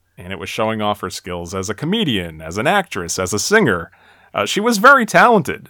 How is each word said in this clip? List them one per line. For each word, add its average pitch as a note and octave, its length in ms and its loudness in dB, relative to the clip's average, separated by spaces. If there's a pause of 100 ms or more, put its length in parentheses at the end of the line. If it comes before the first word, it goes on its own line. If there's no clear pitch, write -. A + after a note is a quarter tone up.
(180)
and F2 140 -14
it F#2 80 -10
was F#2 100 -10
showing A2 320 -4
off G#2 200 -2
her F#2+ 80 -6
skills F2+ 460 -10
as F#2+ 140 -6
a A2 40 -4
comedian, A2 680 -4
as E2 160 -10
an A2+ 100 -2
actress, E3 500 -2
as F#2 160 -2
a G#2 60 -2
singer. B2 500 2 (440)
Uh, G2+ 120 0
she C#3+ 140 -2
was A3+ 180 2
very B3 280 6
talented, F#3+ 640 4